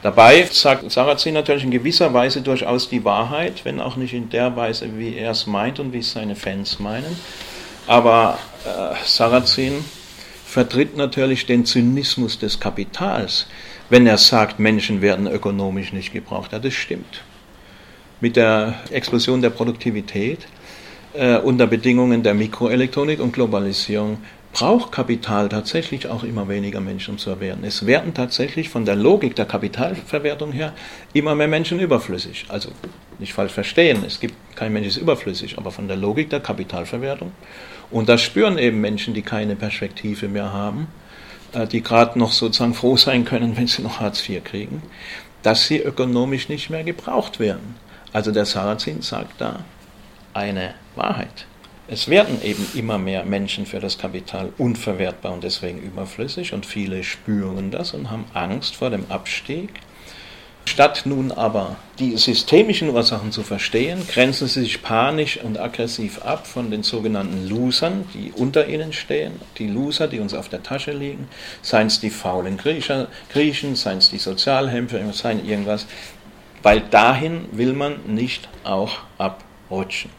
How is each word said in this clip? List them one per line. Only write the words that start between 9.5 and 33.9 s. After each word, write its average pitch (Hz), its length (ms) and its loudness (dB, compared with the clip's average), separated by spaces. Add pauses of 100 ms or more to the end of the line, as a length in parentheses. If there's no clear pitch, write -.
vertritt 127 420 2
natürlich 131 520 0
den 120 180 6
Zynismus 127 720 2
des 104 220 -2
Kapitals, - 880 -2 (420)
wenn 123 160 12
er 107 120 8
sagt, 107 420 6
Menschen 107 420 2
werden 101 260 2
ökonomisch 98 640 -2
nicht 92 220 -8
gebraucht. 95 400 -8
Ja, 107 60 -4
das 131 140 -2
stimmt. - 480 -8 (1000)
Mit 117 140 2
der 113 400 6 (160)
Explosion 127 500 0
der 120 80 4
Produktivität, 117 1000 -4 (680)
äh, 127 240 4
unter 123 300 6
Bedingungen 120 560 4
der 104 120 6
Mikroelektronik 127 840 0
und 120 140 0
Globalisierung 104 880 0 (340)
braucht 214 380 2
Kapital 110 580 0
tatsächlich 127 580 -4
auch 113 160 -6
immer 113 240 -4
weniger 101 320 -4
Menschen, 98 360 -8
um - 20 -10
zu - 140 -6
erwerben. 95 320 -6
Es 104 240 -4
werden 156 260 2
tatsächlich 147 560 -4
von 117 160 -4
der 101 100 2
Logik 131 400 4
der 110 100 -2
Kapitalverwertung 147 1040 -4
her 143 220 -6 (380)
immer 151 220 2
mehr 147 140 2
Menschen 160 320 0
überflüssig. 98 720 -2
Also 101 200 -8 (480)
nicht 98 160 -12
falsch 98 180 -2
verstehen, 120 540 4